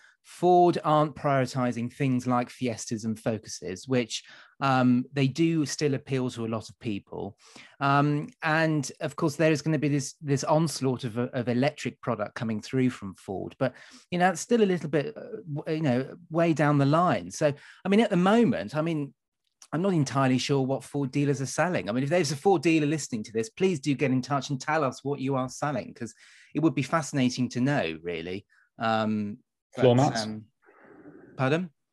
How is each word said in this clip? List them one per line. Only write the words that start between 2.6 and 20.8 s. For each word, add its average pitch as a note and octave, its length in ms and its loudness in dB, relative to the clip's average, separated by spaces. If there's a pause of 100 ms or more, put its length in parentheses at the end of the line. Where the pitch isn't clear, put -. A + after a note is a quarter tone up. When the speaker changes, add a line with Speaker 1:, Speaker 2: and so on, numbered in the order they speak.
Speaker 1:
and A2 140 -4
Focuses, F#2+ 720 -6
which, B2 360 -2 (360)
um, B2+ 520 4
they C#3 140 2
do D#3+ 400 0
still C#3 280 -2
appeal B2+ 360 -2
to A#2 160 -8
a - 0 -
lot A2+ 220 -6
of G2+ 100 -20
people. G2 580 -8 (440)
Um, C#3+ 480 2 (160)
and D#3 560 0
of D3+ 160 -6
course, D#3+ 180 0
there D#3+ 160 4
is D3 120 0
gonna D#3 180 0
be D3 80 0
this, C#3 340 -2
this C#3+ 220 0
onslaught D3 580 2
of, A#2 160 -6
of A#2+ 300 -2
electric B2+ 520 -2
product G#2 360 -6
coming A2 260 -4
through C3 280 0
from G2 260 -12
Ford, F#2+ 420 -10
but, C3 160 -2 (380)
you F3 80 -2
know, F#3 100 4
it's E3 100 -6
still A#3 220 2
a - 20 6
little F3+ 240 0
bit, D3 280 -2
uh, - 60 -14 (300)
w-, D#3 260 -4
you E3 40 -2
know, C3 320 0 (160)
way E3 220 2
down D3 260 4
the C#3 80 4
line. D3 460 2
So, D3 200 0 (320)
I F#3+ 40 -4
mean, G3+ 100 4
at A3+ 120 4
the F#3+ 60 2
moment, F3 600 2
I D3+ 60 0
mean, D#3 300 -4 (600)
I'm D#3 100 -2
not F#3+ 120 0
entirely C3+ 440 2
sure C#3 220 0
what C3 240 -4